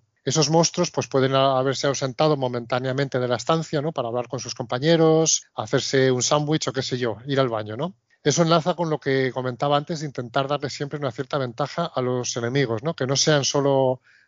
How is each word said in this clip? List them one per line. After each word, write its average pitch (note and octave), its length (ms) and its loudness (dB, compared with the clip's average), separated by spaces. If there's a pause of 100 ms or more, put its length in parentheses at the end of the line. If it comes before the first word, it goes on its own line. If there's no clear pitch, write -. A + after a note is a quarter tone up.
(240)
Esos C#3+ 260 2
monstruos, E3 420 2
pues, - 160 -4
pueden C3+ 260 2
a-, C3+ 240 2
haberse C3+ 300 0
ausentado C#3 500 0
momentáneamente B2+ 840 -2
de B2 80 0
la B2 100 0
estancia, D#3+ 440 -2
¿no? D#3+ 100 -4
Para A#2+ 180 -4
hablar B2 180 -4
con B2+ 120 -8
sus A#2 140 -10
compañeros, D#3+ 880 2 (120)
hacerse C3 560 2
un B2+ 100 0
sándwich D3+ 460 0
o C3 60 -4
qué C3 100 -4
sé C3 140 -4
yo, A#2 280 -4
ir C#3 140 0
al C3+ 100 2
baño, G#2+ 280 -6
¿no? E3 180 -6 (260)
Eso D3+ 220 2
enlaza E3 320 2
con E3 140 -4
lo D3+ 100 -2
que C3+ 340 0
comentaba B2+ 440 0
antes D3 240 -4
de D#3 40 -6
intentar C3 420 -4
darle C#3+ 220 -4
siempre C#3+ 300 -8
una C#3 120 -4
cierta C#3+ 260 -6
ventaja C3+ 480 -4
a - 160 -4
los B2 360 -2
enemigos, A#2 460 0
¿no? D#3+ 120 -4
Que B2+ 120 -4
no C#3 80 0
sean D3 280 4
solo C3+ 580 2 (260)